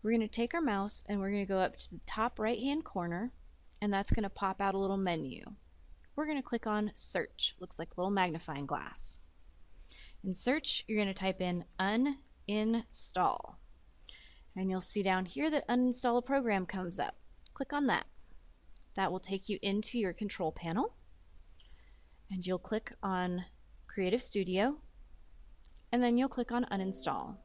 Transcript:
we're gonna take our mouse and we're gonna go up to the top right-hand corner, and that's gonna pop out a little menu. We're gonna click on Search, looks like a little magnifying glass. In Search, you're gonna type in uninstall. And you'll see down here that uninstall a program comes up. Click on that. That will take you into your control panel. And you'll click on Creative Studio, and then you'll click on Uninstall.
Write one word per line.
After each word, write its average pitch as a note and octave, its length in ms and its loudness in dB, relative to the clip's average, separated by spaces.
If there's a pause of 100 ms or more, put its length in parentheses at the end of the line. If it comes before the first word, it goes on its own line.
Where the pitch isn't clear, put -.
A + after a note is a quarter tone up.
we're G#3+ 80 2
gonna A3+ 160 4
take A#3 260 0
our E4+ 80 2
mouse G3+ 460 2
and G3+ 120 0
we're G3 120 0
gonna G3+ 160 0
go G3 100 2
up F#3 200 2
to - 120 -4
the F3+ 160 -12
top A3+ 320 -2
right-hand A#3+ 460 0
corner, F3 480 -2 (500)
and G#3 100 2
that's G3 200 2
gonna G3+ 180 4
pop F#3+ 320 -2
out G3 140 2
a - 20 2
little G3 200 2
menu. E3 460 -2 (720)
We're D4 120 0
gonna D4 160 -2
click A#3 240 -2
on G#3+ 280 0
Search, - 640 -2
looks - 200 -6
like E3 100 -6
a - 100 -10
little F#3+ 120 2
magnifying E3 560 0
glass. - 500 -4 (1040)
In F#3 120 -2
Search, - 520 4
you're G#3+ 120 0
gonna G3 160 0
type F#3 260 0
in F3 240 -2 (140)
uninstall. G#3+ 1800 0 (1000)
And F#3+ 140 0
you'll F#3 120 0
see - 200 4
down F#3 240 2
here C#4+ 240 0
that D4+ 180 0
uninstall B3 520 4
a - 20 0
program A#3 460 2
comes F#3 320 -4
up. - 160 -2 (400)
Click - 180 -4
on C#4+ 140 2
that. - 180 2 (880)
That F#3+ 160 2
will F#3 80 -2
take F#3+ 300 -6
you G#3 120 -2
into G#3 380 0
your F#3+ 140 0
control F#3+ 400 -2
panel. F#3 420 -2 (1400)
And F#3 160 -4
you'll F#3 120 2
click - 340 -4 (100)
on F3+ 400 0 (440)
Creative G3 340 2
Studio, G3+ 560 2 (1120)
and B3 100 4
then A#3+ 160 6
you'll C4+ 120 4
click A#3+ 240 -2
on A#3+ 180 2
Uninstall. F#3+ 720 -2